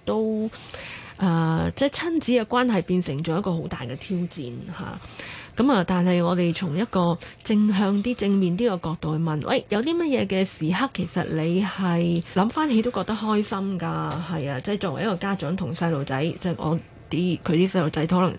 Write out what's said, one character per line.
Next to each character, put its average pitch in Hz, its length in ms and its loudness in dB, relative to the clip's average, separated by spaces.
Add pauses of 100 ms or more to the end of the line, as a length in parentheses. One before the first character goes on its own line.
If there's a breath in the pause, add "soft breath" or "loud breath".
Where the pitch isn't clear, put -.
都， 220 440 0 (680 loud breath)
呃， 165 580 2
即 277 100 2
係 285 40 4
親 330 300 0
子 - 120 0
嘅 240 140 4
關 247 220 2
係 202 140 4
變 180 200 2
成 151 220 -2
咗 160 140 0
一 - 40 0
個 185 120 0
好 165 140 -2
大 - 140 -8
嘅 127 160 -6
挑 180 200 -4
戰 156 340 -6 (260)
嚇。 - 220 -8 (560 loud breath)
噉 262 160 4
啊， 196 160 6
但 180 180 4
係 175 180 4
我 175 120 2
哋 175 180 2
從 160 220 -4
一 190 100 0
個 170 320 2 (260 loud breath)
正 214 300 4
向 196 300 2
啲、 240 120 -2
正 202 160 0
面 185 260 2
啲 233 140 2
嘅 180 120 -2
角 160 160 -2
度 156 160 -2
去 160 80 0
問， 156 240 0
「喂， - 220 0
有 202 140 0
啲 330 120 0
乜 339 80 0
嘢 233 240 0
嘅 190 160 2
時 165 320 -2
刻， 262 200 0
其 170 120 -2
實 175 180 -2
你 165 380 0
係 170 600 0 (100)
諗 196 160 4
返 311 200 0
起 220 120 4
都 233 100 0
覺 190 120 -2
得 214 100 -4
開 214 300 0
心 196 360 -4
㗎？」 160 300 -4 (220)
係 147 200 -2
啊， 131 80 -4
即 202 120 -4
係 208 80 0
作 180 140 -2
為 - 100 -4
一 - 20 0
個 208 120 0
家 196 180 -2
長 185 200 -2
同 175 160 -4
細 170 200 0
路 139 120 0
仔， 135 200 -2 (180)
即 180 80 -2
係 165 80 0
我 156 220 0 (320)
啲， 170 320 0
佢 - 80 0
啲 175 180 4
細 185 140 2
路 151 80 2
仔 156 160 0
可 180 120 4
能 185 200 2